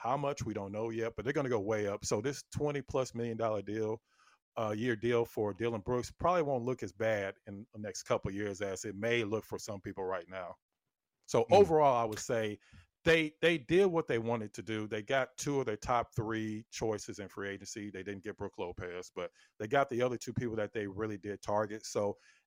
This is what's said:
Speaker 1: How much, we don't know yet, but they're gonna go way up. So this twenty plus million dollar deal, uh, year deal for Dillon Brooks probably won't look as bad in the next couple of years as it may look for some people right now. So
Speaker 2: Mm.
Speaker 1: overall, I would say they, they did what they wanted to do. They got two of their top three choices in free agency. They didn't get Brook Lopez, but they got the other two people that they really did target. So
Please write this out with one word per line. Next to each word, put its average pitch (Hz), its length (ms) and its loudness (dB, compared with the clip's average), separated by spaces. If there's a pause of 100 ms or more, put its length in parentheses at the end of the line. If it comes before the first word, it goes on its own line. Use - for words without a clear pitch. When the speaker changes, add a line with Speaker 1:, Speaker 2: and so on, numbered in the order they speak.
Speaker 1:
How 127 160 0
much, 143 260 -2
we 107 120 -4
don't 98 160 -6
know 110 180 -4
yet, 113 260 -4
but 104 100 -6
they're 143 80 0
gonna 143 160 0
go 117 100 2
way 104 280 0
up. 101 180 -2
So 107 160 0
this 135 300 -4
twenty 147 300 -2
plus 131 320 -2
million 117 240 -4
dollar 107 240 2
deal, 107 400 -2 (560)
uh, 110 180 0
year 117 200 2
deal 117 300 2
for 104 280 -2
Dillon 113 280 -2
Brooks 123 300 -2
probably 175 300 4
won't 135 240 0
look 127 160 -2
as 98 100 -6
bad 104 440 0 (100)
in 101 280 -12
the 107 60 -14
next 104 240 -8
couple 110 260 0
of 98 60 -4
years 101 260 -4
as 98 220 -2
it 101 120 -6
may 117 280 2
look 104 220 -2
for 101 140 -6
some 101 200 -8
people 98 240 -8
right 92 240 -4
now. 90 280 -8 (720)
So 117 240 4
Speaker 2:
Mm. 190 60 10
Speaker 1:
overall, 156 380 8
I 117 100 2
would 107 120 -4
say 110 400 -2 (480)
they, 160 340 4
they 165 200 4
did 175 260 4
what 165 220 2
they 127 100 2
wanted 113 380 -2
to 113 80 -10
do. 107 240 -2
They 107 160 -4
got 131 340 0
two 143 220 0
of 123 80 0
their 107 100 0
top 120 380 0
three 110 560 -2
choices 107 480 -4
in 95 100 -10
free 98 200 -6
agency. 101 420 -8
They 95 100 -8
didn't 95 220 -8
get 101 120 -8
Brook 101 220 -8
Lopez, 90 580 -8
but 87 140 -4 (300)
they 107 80 -4
got 139 240 4
the 120 100 0
other 123 160 2
two 113 160 -10
people 117 220 -4
that 104 180 -2
they 104 140 -4
really 104 320 -6
did 101 240 -8
target. 104 420 0
So 101 320 0 (280)